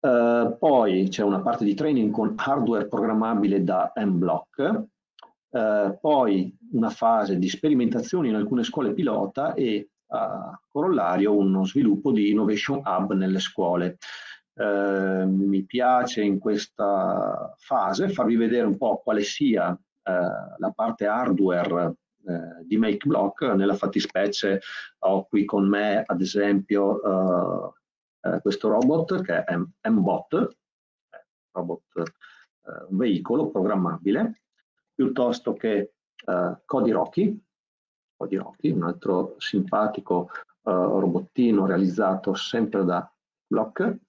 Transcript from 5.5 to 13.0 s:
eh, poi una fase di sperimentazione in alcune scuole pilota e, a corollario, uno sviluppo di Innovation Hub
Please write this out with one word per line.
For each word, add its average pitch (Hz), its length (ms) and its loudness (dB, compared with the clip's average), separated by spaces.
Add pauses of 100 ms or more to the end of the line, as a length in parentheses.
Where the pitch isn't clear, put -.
eh, 104 500 0
poi 110 560 2 (140)
una 113 180 0
fase 107 480 0
di 90 100 0
sperimentazione 127 840 0
in 110 60 0
alcune 107 280 -2
scuole 120 300 -2
pilota 113 600 -2
e, 110 360 -2 (240)
a 101 540 -6
corollario, 104 720 2
uno 95 280 2
sviluppo 113 460 2
di 104 200 2
Innovation 107 520 0
Hub 95 300 -2